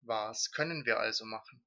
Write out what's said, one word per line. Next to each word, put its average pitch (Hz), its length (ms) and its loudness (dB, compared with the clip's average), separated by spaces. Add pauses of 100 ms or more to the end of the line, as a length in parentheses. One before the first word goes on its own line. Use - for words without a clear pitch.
Was 110 480 0
können 156 340 -2
wir 113 160 4
also 110 240 0
machen? 113 420 -10